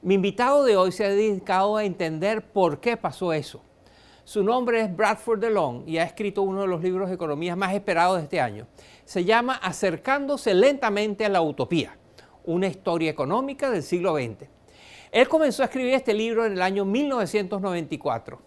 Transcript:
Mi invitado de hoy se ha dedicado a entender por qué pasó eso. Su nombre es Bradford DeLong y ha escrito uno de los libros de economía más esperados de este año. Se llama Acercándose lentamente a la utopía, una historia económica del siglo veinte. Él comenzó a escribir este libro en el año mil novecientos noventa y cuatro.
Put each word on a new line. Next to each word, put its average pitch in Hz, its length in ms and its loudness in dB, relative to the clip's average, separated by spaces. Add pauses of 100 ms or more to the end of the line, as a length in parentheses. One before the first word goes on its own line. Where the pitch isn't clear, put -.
Mi 190 140 2
invitado 240 480 2
de 233 120 6
hoy 185 160 4
se 202 140 -2
ha 196 40 0
dedicado 202 680 0
a 214 60 0
entender 185 580 -2 (100)
por 165 280 2
qué 233 180 -2
pasó 175 340 -4
eso. 151 300 -6 (640)
Su 202 200 -2
nombre 233 380 2
es 190 140 -2
Bradford 214 440 0
DeLong 160 480 -2
y 160 120 -2
ha 165 40 2
escrito 196 380 -4
uno 196 200 0
de 196 60 -2
los 175 140 -2
libros 185 280 -2
de 185 40 -4
economía 170 420 -4
más 190 200 0
esperados 185 420 2
de 165 60 -2
este 151 180 -2
año. 110 240 -4 (400)
Se 180 180 -4
llama 240 340 2
Acercándose 226 1000 -2
lentamente 214 720 2
a 208 40 2
la 185 140 4
utopía, 147 520 -2 (500)
una 175 200 0
historia 170 460 -2
económica 262 580 -2
del 190 140 -2
siglo 180 300 -2
veinte. 123 360 -6 (640)
Él 262 160 6
comenzó 294 340 2
a 262 40 4
escribir 254 280 0
este 254 220 0
libro 226 280 0
en 214 100 0
el 180 100 -2
año 196 220 0
mil 247 220 0
novecientos 208 540 -2
noventa 170 320 -4
y 147 60 -6
cuatro. 123 480 -4